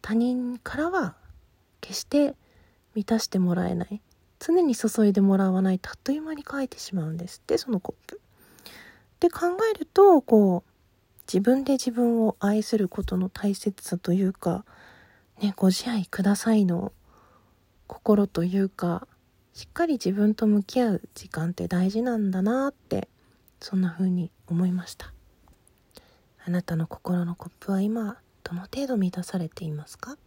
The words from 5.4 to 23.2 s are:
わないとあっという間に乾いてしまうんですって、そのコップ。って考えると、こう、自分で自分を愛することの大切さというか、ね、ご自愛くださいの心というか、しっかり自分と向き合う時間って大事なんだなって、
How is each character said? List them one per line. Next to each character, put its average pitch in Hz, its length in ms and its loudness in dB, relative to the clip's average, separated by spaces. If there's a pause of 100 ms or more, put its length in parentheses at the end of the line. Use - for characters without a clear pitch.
わ 190 80 2
な 190 100 2
い 185 80 0
と - 100 -12
あ - 60 -14
っ - 80 -20
と - 80 -4
い 294 60 -2
う 311 40 -8
間 311 120 -8
に 294 100 -10
乾 277 220 -6
い - 20 -12
て - 120 -16
し - 160 -10
ま 165 80 -2
う 160 100 -6
ん 165 40 -6
で 175 120 -10
す - 120 -20
っ - 40 -20
て、 - 120 0
そ - 140 -4
の 190 80 0
コ - 180 -10
ッ - 100 -20
プ。 - 120 -18
っ - 1000 -20
て 349 80 4
考 349 280 -2 (160)
え - 0 -
る - 120 -6
と、 381 360 8
こ 202 460 4
う、 - 40 -20 (600)
自 185 80 2
分 254 240 2
で 269 100 2
自 254 180 -2
分 233 320 2
を 220 180 2
愛 208 200 2
す 220 160 -2
る 190 120 0
こ 196 140 -6
と - 120 -4
の 185 140 0
大 202 260 -4
切 - 320 -6
さ 175 100 -6
と - 140 -4
い 190 120 2
う 185 100 0
か、 180 320 -4 (760)
ね、 202 160 0
ご 190 120 4
自 190 200 2
愛 220 200 -2
く - 160 -4
だ 202 120 4
さ 226 200 2
い 208 100 4
の 175 260 -2 (960)
心 202 400 2
と 170 180 -4
い 180 140 0
う 196 120 0
か、 175 380 -6 (460)
し - 120 -18
っ - 60 -20
か 339 140 -2
り 320 80 0
自 226 180 -2
分 208 220 2
と 220 140 0
向 208 160 4
き - 180 -2
合 220 120 2
う - 80 -2 (120)
時 - 160 -20
間 165 220 -4
っ - 20 -8
て 175 140 -6
大 180 240 0
事 220 100 -2
な 240 160 -2
ん 202 140 0
だ 185 100 -2
な 254 280 0
っ 277 40 -10
て、 - 340 -8 (520)